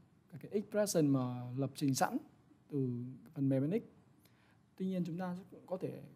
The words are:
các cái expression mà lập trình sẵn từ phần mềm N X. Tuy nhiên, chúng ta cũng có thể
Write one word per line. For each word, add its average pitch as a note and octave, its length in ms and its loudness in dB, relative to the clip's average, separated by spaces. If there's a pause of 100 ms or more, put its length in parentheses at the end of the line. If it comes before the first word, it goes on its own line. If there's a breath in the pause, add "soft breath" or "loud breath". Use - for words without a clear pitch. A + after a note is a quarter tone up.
(320)
các D3 100 -16
cái - 80 -14
expression G3+ 580 2
mà B2 480 2
lập C3+ 180 0
trình C#3 200 2
sẵn A3 240 0 (500)
từ B2 360 -2 (300)
phần C#3 140 2
mềm C3+ 220 4
N A3 100 2
X. - 20 -10 (960 soft breath)
Tuy F#3+ 100 -4
nhiên, F#3 180 0
chúng E3 140 -4
ta F3+ 180 -4 (140)
cũng - 160 -20
có - 100 -4
thể C3+ 260 -6 (140)